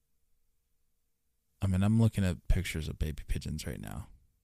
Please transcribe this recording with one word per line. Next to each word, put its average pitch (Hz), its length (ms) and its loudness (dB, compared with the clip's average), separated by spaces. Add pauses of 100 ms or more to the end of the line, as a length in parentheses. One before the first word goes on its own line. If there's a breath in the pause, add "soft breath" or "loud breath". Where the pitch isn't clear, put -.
(1600)
I 98 60 0
mean, 95 160 2
I'm 110 180 4
looking 104 240 4
at 87 220 -2
pictures 80 420 0
of 85 100 -10
baby 78 280 -4
pigeons - 380 -4
right 55 140 -8
now. 52 280 -10 (360)